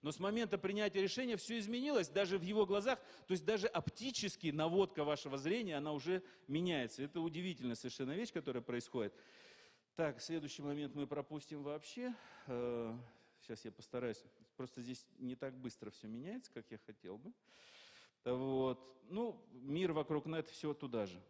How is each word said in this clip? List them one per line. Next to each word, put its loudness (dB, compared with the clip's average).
Но -2
с -4
момента 2
принятия 2
решения 2
всё 0
изменилось, 2
даже 4
в 0
его 6
глазах, 4
то 4
есть 2
даже 4
оптически -2
наводка 4
вашего 0
зрения, 2
она 0
уже 2
меняется. 2
Это -4
удивительная -2
совершенно -4
вещь, -2
которая -2
происходит. -2
Так, 0
следующий -4
момент -2
мы -2
пропустим -6
вообще. -4
Э, -2
щас -8
я -6
постараюсь. -4
Просто -8
здесь -8
не -6
так -6
быстро -8
всё -14
меняется, -8
как -10
я -10
хотел -12
бы. -12
Вот. 4
Ну, -2
мир 0
вокруг 2
нас, -2
всё -4
туда 0
же. -10